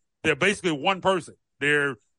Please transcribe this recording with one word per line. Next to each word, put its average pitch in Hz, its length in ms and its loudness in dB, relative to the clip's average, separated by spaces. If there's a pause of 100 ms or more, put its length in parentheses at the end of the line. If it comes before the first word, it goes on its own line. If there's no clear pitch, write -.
(240)
they're 151 120 2
basically 185 360 0
one 180 300 -2
person. 190 320 0 (260)
They're 143 360 0 (240)